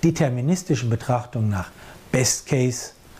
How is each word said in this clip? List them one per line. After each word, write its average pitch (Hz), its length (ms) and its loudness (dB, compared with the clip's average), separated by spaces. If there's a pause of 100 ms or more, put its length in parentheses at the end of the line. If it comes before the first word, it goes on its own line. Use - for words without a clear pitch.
deterministischen 139 880 0
Betrachtung 117 580 0
nach 95 220 -4 (400)
Best - 340 0
Case 127 460 0 (280)